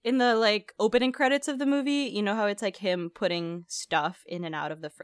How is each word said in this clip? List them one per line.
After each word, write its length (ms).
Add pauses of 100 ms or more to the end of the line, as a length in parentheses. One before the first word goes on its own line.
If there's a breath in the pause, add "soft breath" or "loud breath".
in 140
the, 180
like, 420
opening 340
credits 360
of 100
the 80
movie, 480
you 80
know 140
how 100
it's, 160
like, 160
him 320
putting 580
stuff 580
in 180
and 100
out 180
of 80
the, 100
fr-, 140